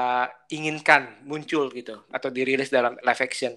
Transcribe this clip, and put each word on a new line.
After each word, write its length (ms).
inginkan 800
muncul 420
gitu, 380
atau 240
dirilis 400
dalam 280
live 220
action? 340